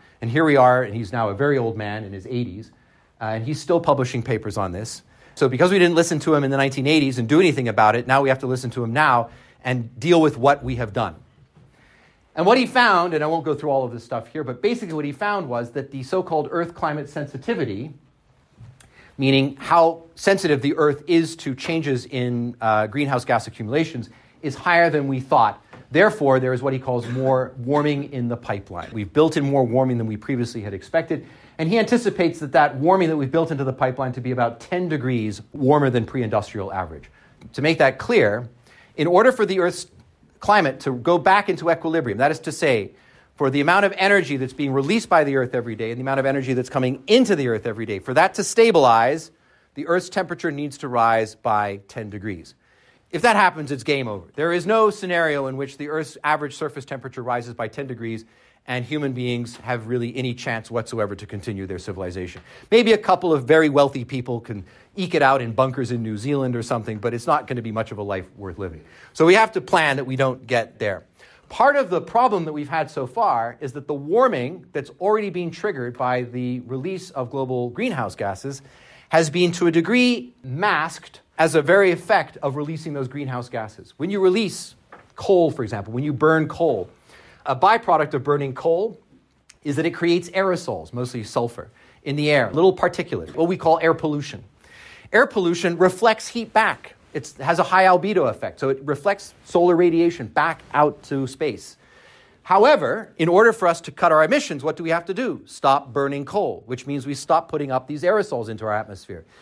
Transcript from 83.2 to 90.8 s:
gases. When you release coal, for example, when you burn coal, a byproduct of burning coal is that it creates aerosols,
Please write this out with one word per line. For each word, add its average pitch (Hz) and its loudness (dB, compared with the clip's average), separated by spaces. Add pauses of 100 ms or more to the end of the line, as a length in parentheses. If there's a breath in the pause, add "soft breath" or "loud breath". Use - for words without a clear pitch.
gases. - -12
When 160 -4
you 202 -2
release 190 2 (400)
coal, 175 4
for 131 -6
example, 104 -8
when 127 -4
you 147 -4
burn 156 2
coal, 123 -2 (560 soft breath)
a 139 -2
byproduct 165 2
of 127 -2
burning 143 -2
coal 175 -2 (640)
is 143 -2
that 160 -2
it 170 0
creates 170 0
aerosols, 170 -2